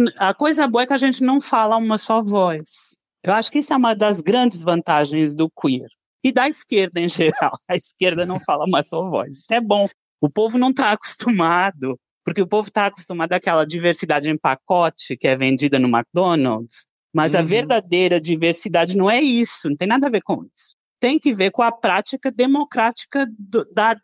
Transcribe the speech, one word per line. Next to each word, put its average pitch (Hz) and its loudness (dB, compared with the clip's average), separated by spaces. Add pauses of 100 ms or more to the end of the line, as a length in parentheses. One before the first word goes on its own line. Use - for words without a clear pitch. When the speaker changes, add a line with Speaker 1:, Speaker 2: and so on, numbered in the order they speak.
(200)
Speaker 1:
a 196 0
coisa 294 0
boa 233 0
é 247 -4
que 277 -2
a 277 0
gente 262 0
não 269 2
fala 220 0
uma 220 0
só 220 0
voz. 185 -4 (280)
Eu 185 0
acho 220 0
que 294 0
isso 294 -2
é 269 2
uma 233 2
das 202 0
grandes 202 2
vantagens 156 0
do 160 0
queer. 123 -2 (360)
E 262 2
da 254 2
esquerda 190 -2
em 175 0
geral. 156 0 (100)
<laughs> - -20
A 180 -2
esquerda 175 -2
não 185 -6
fala 151 -2
uma 180 2
só 175 -6
voz. 135 -6
Isso - -6
é 233 2
bom. 202 2 (340)
O 147 2
povo 220 0
não 254 4
tá 247 2
acostumado, 175 0 (260)
porque 170 -2
o 180 2
povo 208 -2
tá 208 0
acostumado 175 -6
àquela 170 2
diversidade 156 -2
em 156 -2
pacote 156 -2
que - -2
é 131 4
vendida 135 0
no 127 2
McDonald's, 123 -2 (280)
mas 156 0
a 170 4
Speaker 2:
Uhum. 165 2
Speaker 1:
verdadeira 180 2
diversidade 170 0
não 196 4
é 233 2
isso, 240 0
não 143 -2
tem 190 -2
nada 262 2
a - 0
ver 214 0
com 170 -4
isso. - -20 (240)
Tem 262 2
que 285 0
ver 196 0
com 240 0
a 233 2
prática 233 -2
democrática 262 -2 (120)
do, 202 -4
da 220 2